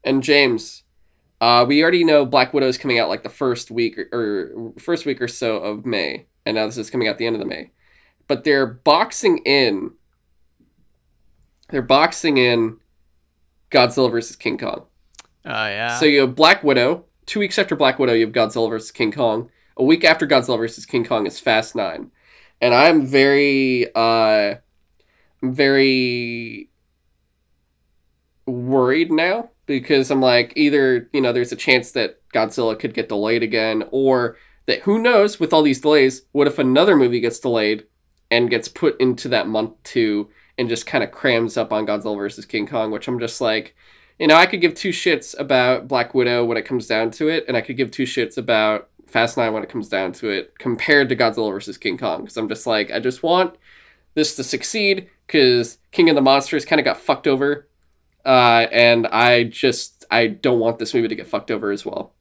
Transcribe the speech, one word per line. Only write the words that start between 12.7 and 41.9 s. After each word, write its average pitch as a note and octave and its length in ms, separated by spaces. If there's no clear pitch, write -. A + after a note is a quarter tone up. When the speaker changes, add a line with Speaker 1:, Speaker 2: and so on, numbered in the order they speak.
Speaker 1:
Godzilla B2+ 400
versus A2+ 260
King - 220
Kong. - 240
Speaker 2:
Oh, D#3 40
yeah. A#2 300
Speaker 1:
So D#3+ 80
you C#3+ 140
have B2+ 160
Black E3 260
Widow. C#3 440
Two - 160
weeks G3 180
after - 180
Black C3 220
Widow, B2 160
you A2+ 120
have A2 80
Godzilla A2+ 340
versus A2 220
King A2 220
Kong. A#2 360
A C3 80
week E3 200
after D#3+ 220
Godzilla B2+ 320
versus A2+ 260
King A#2 200
Kong A2 220
is - 140
Fast A2 340
Nine. F#2 360
And A#2+ 140
I'm D3+ 320
very, C3+ 880
uh, A2 600
I'm B2+ 120
very B2+ 1160
worried C3 680
now F#3 380
because C3+ 440
I'm C3+ 100
like, A#2+ 360
either, C3+ 560
you C#3+ 80
know, B2 120
there's A#2+ 200
a A#2+ 40
chance B2+ 360
that - 280
Godzilla A2 460
could G#2+ 160
get A2+ 140
delayed A2 340
again, A2 480
or C3 460
that, - 160
who G3+ 160
knows, A3 400
with D#3+ 140
all D#3+ 100
these C3+ 180
delays, C3+ 420
what C#3+ 140
if C#3+ 120
another D3+ 380
movie B2 240
gets A#2 180
delayed G#2+ 460
and A#2+ 200
gets A#2 180
put - 320
into B2+ 280
that A#2 200
month A2 240
too G#2 440
and A#2+ 120
just A2+ 180
kinda A2+ 200
crams A#2 500
up A2+ 160
on G#2+ 140
Godzilla G#2 300